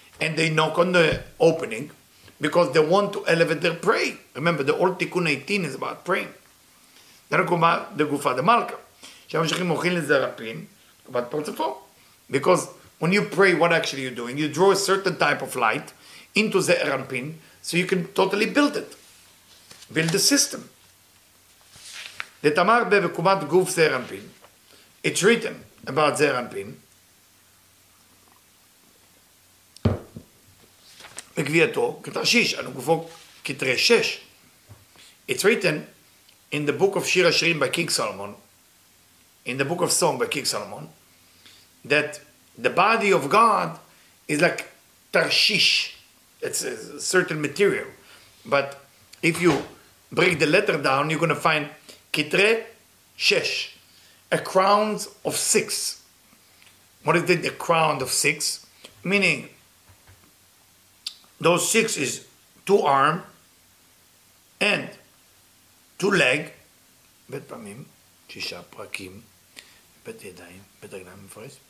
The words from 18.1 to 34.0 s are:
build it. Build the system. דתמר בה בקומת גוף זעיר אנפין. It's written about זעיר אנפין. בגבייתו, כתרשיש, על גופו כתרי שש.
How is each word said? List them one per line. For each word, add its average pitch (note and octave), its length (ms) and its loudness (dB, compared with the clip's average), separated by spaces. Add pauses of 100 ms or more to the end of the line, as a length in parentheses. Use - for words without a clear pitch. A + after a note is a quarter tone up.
build C#4+ 300 2
it. - 200 -10 (960)
Build D#3+ 180 0
the F#3 80 0
system. - 500 0 (1700)
דתמר F#3 480 4
בה G3+ 100 6
בקומת E3+ 480 2
גוף F3 220 4
זעיר D3+ 260 2
אנפין. A2+ 320 -10 (760)
It's - 200 -2
written A3+ 420 0 (220)
about C#3 300 0
זעיר C#3 220 2
אנפין. G2+ 360 -10 (4000)
בגבייתו, D3 640 0
כתרשיש, A3 520 0
על B2+ 120 -8
גופו C3+ 420 -2 (360)
כתרי C3 340 -4
שש. - 420 2 (1080)